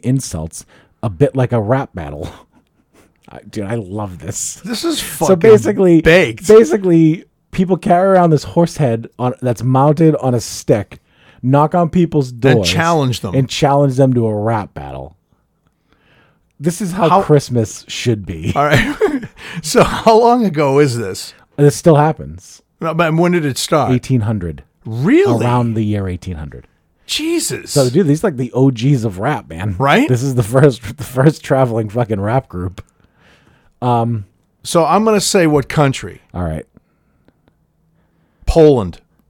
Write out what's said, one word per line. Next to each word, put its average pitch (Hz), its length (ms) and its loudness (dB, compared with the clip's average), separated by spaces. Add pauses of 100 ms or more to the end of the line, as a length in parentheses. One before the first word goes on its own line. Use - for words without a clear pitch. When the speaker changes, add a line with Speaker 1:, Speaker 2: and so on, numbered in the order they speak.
Speaker 1:
insults, 117 640 -4 (360)
a 110 80 -6
bit 101 260 0
like 131 180 -2
a 117 80 0
rap 127 340 -2
battle. 76 340 -10 (520)
<laughs> - 480 -20
I, - 100 -20 (100)
dude, 107 160 -8
I 110 100 -6
love 101 440 -10
this. - 360 -10
Speaker 2:
This 220 280 -10
is 320 160 -4
Speaker 1:
So - 280 -4
Speaker 2:
fucking 180 120 2
Speaker 1:
basically, 202 640 4
Speaker 2:
baked. 160 480 2
Speaker 1:
basically, 190 720 4 (280)
people 185 260 0
carry 185 320 2
around 180 220 4
this 147 120 2
horse 170 320 0
head 117 320 -2 (100)
on, 123 240 -4
that's 120 220 -2
mounted 143 540 4
on 131 180 -2
a - 60 -2
stick, - 580 -4 (420)
knock 143 320 2
on 175 160 0
people's 160 420 0
Speaker 2:
And 120 100 -16
Speaker 1:
doors, 120 280 2
Speaker 2:
challenge 160 520 0
them. 104 140 -6
Speaker 1:
and 135 140 0
challenge 143 460 0
them 131 200 2
to 117 120 0
a 107 80 -2
rap 104 380 -4
battle. 67 420 -14 (1400)
This 165 200 -4
is 190 120 -6
how 175 180 0
Speaker 2:
How 196 140 4
Speaker 1:
Christmas 123 640 0
should 110 380 -4
be. 87 300 -6
Speaker 2:
All 143 100 0
right. 269 580 0 (200)
<laughs> - 200 -12
So 220 200 2
how - 360 2
long 240 260 4
ago 147 320 0
is 143 180 4
this? 104 380 -8 (240)
Speaker 1:
This 147 180 4
still 165 200 4
happens. 92 640 -2 (180)
Speaker 2:
No, 160 140 -6
but 160 220 0
when 175 160 2
did 175 140 0
it 131 120 -4
start? 135 360 -2
Speaker 1:
Eighteen 127 280 0
hundred. 90 420 -6 (220)
Speaker 2:
Really? 214 580 0
Speaker 1:
Around 120 300 0
the 113 100 -2
year 104 240 -2
eighteen 90 280 -8
hundred. 76 320 -16 (400)
Speaker 2:
Jesus. 320 640 -6
Speaker 1:
So, 131 180 2
dude, 165 160 2
these 147 180 0
are, - 40 0
like, 143 100 -4
the 123 160 -6
O 135 160 2
Gs 123 360 0
of 95 120 -6
rap, 120 320 -6
man. 92 300 -8
Speaker 2:
Right? 156 280 2
Speaker 1:
This 120 140 0
is 135 140 -4
the 120 80 0
first, 127 540 0
the 120 60 -12
first 135 400 0
traveling 117 460 -2
fucking 107 320 -4
rap 113 260 -2
group. 90 380 -10 (960)
Um, 117 440 -2 (380)
Speaker 2:
So 165 220 0
I'm 180 180 2
gonna 220 160 2
say 180 280 2
what 147 200 0
country? 135 540 -2 (100)
Speaker 1:
all 87 120 -8
right. 78 240 -6 (1800)
Speaker 2:
Poland. 135 540 2 (300)